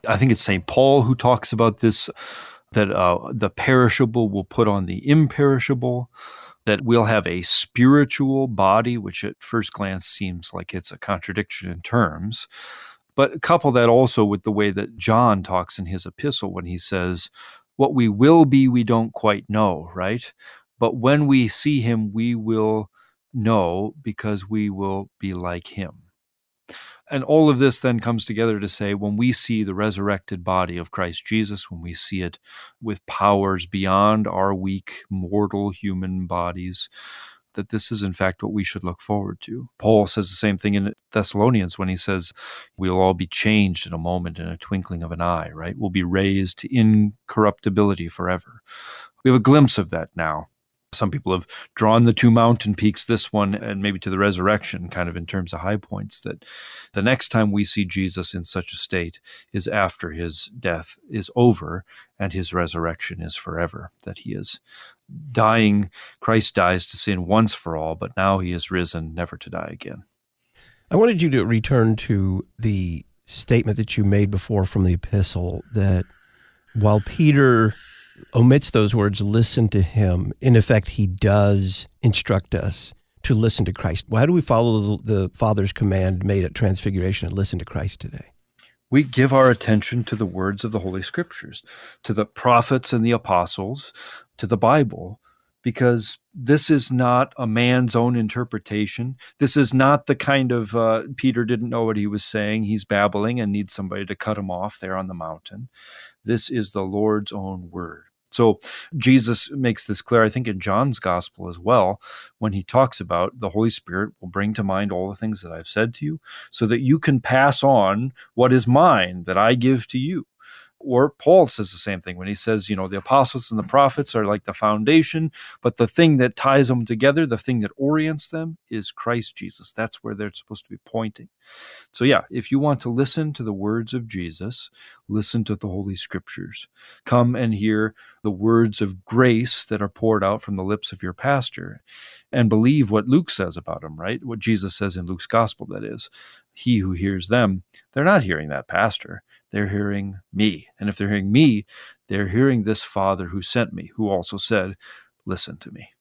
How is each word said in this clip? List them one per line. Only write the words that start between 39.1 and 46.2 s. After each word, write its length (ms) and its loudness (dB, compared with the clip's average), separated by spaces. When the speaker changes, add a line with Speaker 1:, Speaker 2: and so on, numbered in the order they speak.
Speaker 1:
to. 360 -12
Paul 300 4
says 240 -4
the 40 -6
same 220 -2
thing 160 -2
in 220 0
Thessalonians 640 0
when 120 -4
he 60 -2
says, 380 -4
"We'll 240 0
all 140 6
be 140 -4
changed 580 2
in 80 -10
a 60 -6
moment, 400 -6
in 80 -10
a 100 -10
twinkling 460 -8
of 80 -10
an 100 -8
eye," 300 -2
right? 260 -12
We'll 140 -6
be 120 -2
raised 560 0